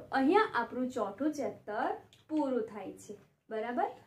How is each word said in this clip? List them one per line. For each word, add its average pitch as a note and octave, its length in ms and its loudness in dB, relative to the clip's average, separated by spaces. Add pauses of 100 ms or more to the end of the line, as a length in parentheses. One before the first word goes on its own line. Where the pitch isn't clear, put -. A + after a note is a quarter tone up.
(120)
અહીંયા E4+ 420 6
આપણું B3 380 0
ચોથું A#3+ 420 -2
ચેપ્ટર C4 580 -4 (380)
પૂરું C4+ 380 0
થાય G3 240 -10
છે, G3+ 260 -14 (320)
બરાબર? B3 400 -2 (180)